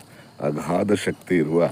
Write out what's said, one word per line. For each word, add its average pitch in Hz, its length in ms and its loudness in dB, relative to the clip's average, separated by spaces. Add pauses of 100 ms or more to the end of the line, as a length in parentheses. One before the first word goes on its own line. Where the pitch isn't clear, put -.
(400)
ಅಗಾಧ 82 540 -2
ಶಕ್ತಿ - 420 -2
ಇರುವ 80 360 2